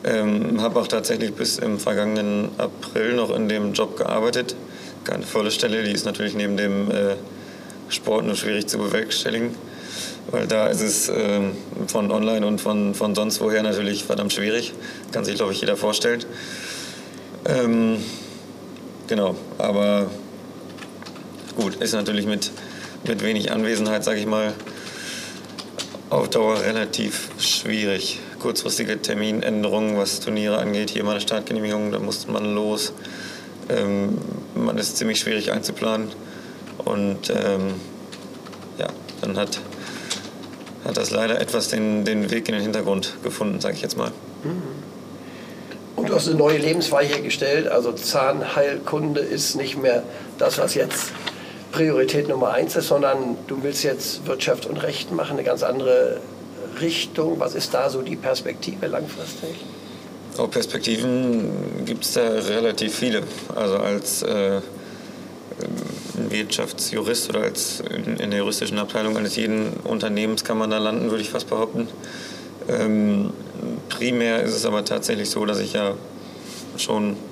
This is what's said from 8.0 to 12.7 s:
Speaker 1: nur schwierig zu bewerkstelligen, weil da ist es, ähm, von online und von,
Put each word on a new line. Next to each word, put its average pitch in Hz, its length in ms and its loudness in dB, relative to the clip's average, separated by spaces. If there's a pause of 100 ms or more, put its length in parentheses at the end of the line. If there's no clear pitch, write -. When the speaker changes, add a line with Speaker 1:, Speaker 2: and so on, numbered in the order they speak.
Speaker 1:
nur 107 100 0
schwierig 104 320 -2
zu 107 100 -2
bewerkstelligen, 110 760 0 (760)
weil 110 180 0
da 110 200 4
ist 110 140 2
es, 104 280 0
ähm, 101 420 2 (360)
von 104 240 0
online 110 340 2
und 104 160 2
von, 104 320 2